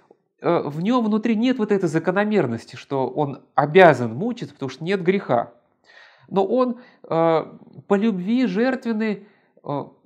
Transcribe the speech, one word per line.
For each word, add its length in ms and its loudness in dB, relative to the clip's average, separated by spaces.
э, 240 0
в 160 -8
нём 240 0
внутри 300 0
нет 240 0
вот 120 -2
этой 180 0
закономерности, 880 -2
что 320 -4
он 300 -4
обязан 600 6
мучиться, 380 -8
потому 160 -10
что 160 -14
нет 180 -2
греха. 500 -2
Но 160 0
он, 340 -2
э, 360 2
по 80 2
любви 520 -2
жертвенной, 800 -4
э, 180 -6